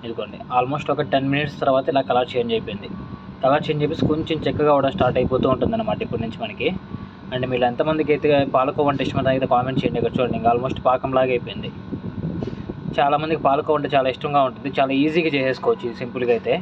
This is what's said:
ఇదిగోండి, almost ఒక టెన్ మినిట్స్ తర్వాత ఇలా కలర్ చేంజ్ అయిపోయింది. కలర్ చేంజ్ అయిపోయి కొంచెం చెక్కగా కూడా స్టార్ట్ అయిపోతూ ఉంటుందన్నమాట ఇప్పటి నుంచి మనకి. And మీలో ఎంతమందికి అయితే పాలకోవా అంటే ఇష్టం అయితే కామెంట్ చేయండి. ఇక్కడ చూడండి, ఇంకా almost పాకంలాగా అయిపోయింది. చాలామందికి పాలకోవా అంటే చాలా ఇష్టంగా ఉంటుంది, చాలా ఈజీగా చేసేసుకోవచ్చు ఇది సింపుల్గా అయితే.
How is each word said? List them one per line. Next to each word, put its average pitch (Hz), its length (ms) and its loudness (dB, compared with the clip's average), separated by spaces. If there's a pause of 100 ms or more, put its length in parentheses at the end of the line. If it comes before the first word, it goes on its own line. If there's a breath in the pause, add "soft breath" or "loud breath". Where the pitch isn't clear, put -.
ఇదిగోండి, 107 340 -8 (200)
almost 139 360 -2
ఒక 147 200 -2
టెన్ 135 180 2
మినిట్స్ 147 300 -2
తర్వాత 135 300 2
ఇలా 135 180 2
కలర్ 120 240 2
చేంజ్ 117 220 0
అయిపోయింది. 101 340 -6 (520)
కలర్ 139 240 4
చేంజ్ 147 180 0
అయిపోయి 160 280 0
కొంచెం 156 240 0 (100)
చెక్కగా 147 320 2
కూడా 135 180 2
స్టార్ట్ 127 260 2
అయిపోతూ 127 320 2
ఉంటుందన్నమాట 123 520 -2
ఇప్పటి 226 200 -4
నుంచి 226 180 -10
మనకి. 196 260 -2 (640)
And 127 200 -2
మీలో 123 180 2
ఎంతమందికి 151 440 0
అయితే 147 140 2 (260)
పాలకోవా 143 380 2
అంటే 135 140 -2
ఇష్టం 131 260 0
అయితే 131 220 0
కామెంట్ 131 260 0
చేయండి. 120 200 0
ఇక్కడ 117 180 -2
చూడండి, 117 220 0
ఇంకా 117 120 4
almost 131 340 -2
పాకంలాగా 131 480 2
అయిపోయింది. 107 340 -6 (1300 loud breath)
చాలామందికి 147 520 2
పాలకోవా 147 300 2
అంటే 135 180 -4
చాలా 131 180 4
ఇష్టంగా 143 320 2
ఉంటుంది, 117 220 -6 (100)
చాలా 135 120 4 (120)
ఈజీగా 156 340 2
చేసేసుకోవచ్చు 123 520 0
ఇది 113 120 -10
సింపుల్గా 120 360 0
అయితే. 113 240 0